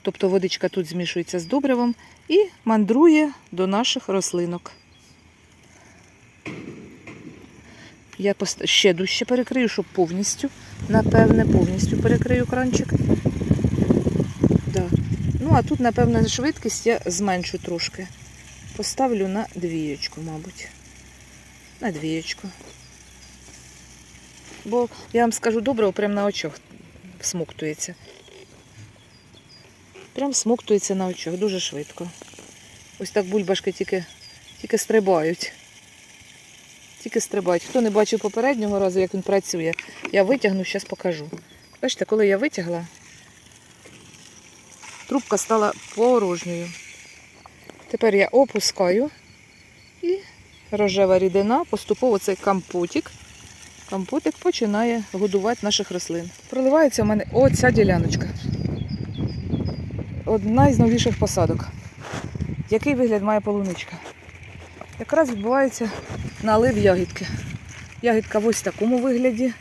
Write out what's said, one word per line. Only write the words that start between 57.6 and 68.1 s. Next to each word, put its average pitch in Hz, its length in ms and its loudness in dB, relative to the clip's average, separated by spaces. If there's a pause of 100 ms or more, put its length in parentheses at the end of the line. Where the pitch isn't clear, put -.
діляночка. 190 580 2 (2000)
Одна 220 420 4
із 240 120 4
новіших 233 400 4
посадок. 170 480 0 (1040)
Який 262 260 2
вигляд 220 280 2
має 214 180 2
полуничка? 202 560 -4 (1040)
Якраз 285 320 2
відбувається 233 600 0 (520)
налив 214 340 4
ягідки. 185 500 2 (720)
Ягідка 220 380 2